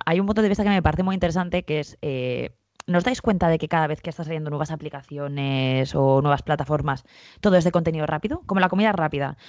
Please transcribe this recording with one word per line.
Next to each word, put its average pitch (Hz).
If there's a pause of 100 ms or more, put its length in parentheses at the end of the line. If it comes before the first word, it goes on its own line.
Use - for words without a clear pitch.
hay 170
un 196
punto 214
de 214
vista 202
que 208
me 196
parece 156
muy 190
interesante, 175
que 151
es, -
eh, 127 (380)
¿no 175
os 175
dais 247
cuenta 180
de 160
que 156
cada 160
vez 151
que -
están 165
saliendo 156
nuevas 147
aplicaciones 139
o 135
nuevas 143
plataformas, 147 (380)
todo 190
es 165
de 175
contenido 160
rápido? 208
Como 190
la 185
comida 208
rápida. 151 (120)